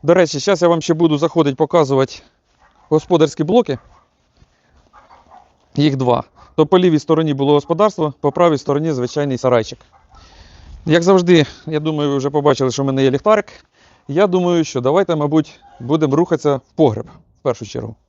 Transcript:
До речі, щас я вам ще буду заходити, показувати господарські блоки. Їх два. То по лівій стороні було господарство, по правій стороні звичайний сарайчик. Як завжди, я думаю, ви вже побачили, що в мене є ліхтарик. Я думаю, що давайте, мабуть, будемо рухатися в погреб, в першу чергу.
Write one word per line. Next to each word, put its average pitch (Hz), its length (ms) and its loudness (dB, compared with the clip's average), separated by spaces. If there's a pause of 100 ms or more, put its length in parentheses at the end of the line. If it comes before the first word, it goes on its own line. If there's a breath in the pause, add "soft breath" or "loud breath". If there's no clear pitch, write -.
До 160 120 2
речі, 165 260 0
щас 185 220 0
я 175 60 4
вам 165 140 0
ще 170 120 0
буду 156 240 0
заходити, 147 380 0
показувати 139 580 0 (760)
господарські 160 560 0
блоки. 175 340 0 (2000)
Їх 147 220 0
два. 123 280 0 (300 soft breath)
То 156 120 2
по 185 120 2
лівій 175 200 2
стороні 156 360 0
було 139 180 0
господарство, 160 680 -2
по 143 120 0
правій 170 260 2
стороні 151 340 -2
звичайний 131 460 -4
сарайчик. 123 400 0 (1080 soft breath)
Як 165 160 2
завжди, 175 440 4 (200 loud breath)
я 156 140 -4
думаю, 151 300 -4
ви 143 60 -2
вже 139 140 -2
побачили, 143 400 0
що 139 120 -4
в 139 40 -2
мене 135 180 0
є 131 60 4
ліхтарик. 208 360 0 (600 soft breath)
Я 170 180 0
думаю, 175 380 0
що 135 160 -6
давайте, 160 360 0
мабуть, 151 440 -2 (200)
будемо 143 360 -2
рухатися 151 400 0
в - 180 -14
погреб, 120 320 0
в - 360 -20
першу 117 240 -6
чергу. 113 300 -12 (120)